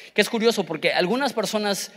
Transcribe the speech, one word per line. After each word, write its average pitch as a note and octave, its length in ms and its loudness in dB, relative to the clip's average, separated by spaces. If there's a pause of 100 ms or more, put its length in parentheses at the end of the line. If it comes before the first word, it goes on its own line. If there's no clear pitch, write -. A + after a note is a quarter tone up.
(140)
Que - 60 2
es G3+ 80 4
curioso A3+ 360 2
porque D#3 280 -2
algunas A3 400 0
personas G#3 640 -2